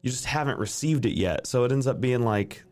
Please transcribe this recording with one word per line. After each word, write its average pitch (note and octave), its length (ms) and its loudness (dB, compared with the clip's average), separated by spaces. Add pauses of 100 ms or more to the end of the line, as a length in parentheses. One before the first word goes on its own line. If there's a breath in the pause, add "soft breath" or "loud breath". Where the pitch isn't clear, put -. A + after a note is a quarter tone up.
You C3 60 0
just - 160 -6
haven't D3+ 320 -2
received C3+ 480 0
it F2 100 0
yet. F2+ 300 0
So B2+ 160 2
it B2 80 2
ends C3+ 160 2
up C3 140 0
being, B2 240 2
like, G#2 480 0